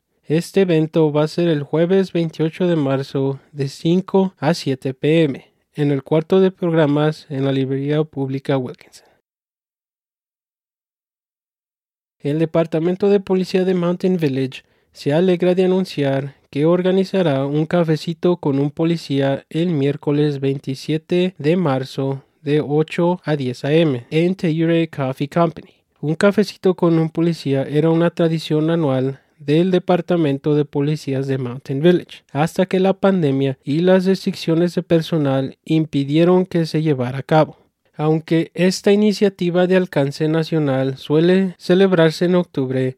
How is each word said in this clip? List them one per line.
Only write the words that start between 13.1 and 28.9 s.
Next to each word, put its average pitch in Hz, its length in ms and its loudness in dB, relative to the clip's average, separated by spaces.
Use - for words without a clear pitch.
Policía 190 460 -2
de 190 80 0
Mountain 180 420 0
Village 135 480 -4
se - 180 -4
alegra 180 440 2
de 185 100 2
anunciar 143 720 -2
que 143 160 -2
organizará 180 800 2
un 151 200 -2
cafecito 170 720 0
con 139 220 -2
un 143 120 0
policía 139 800 -2
el 170 220 -2
miércoles 147 680 0
veintisiete 151 1000 -4
de 151 200 0
marzo 135 640 -4
de 147 200 0
ocho 156 640 -2
a 151 100 0
diez 127 300 -6
A 143 80 0
M 151 360 2
en 170 260 0
Telluride 165 520 0
Coffee 139 400 -6
Company. - 460 -2
Un 151 160 -4
cafecito 196 600 0
con 170 220 2
un 160 120 0
policía 156 540 -2
era 151 260 0
una 165 200 2
tradición 160 600 0
anual 135 500 0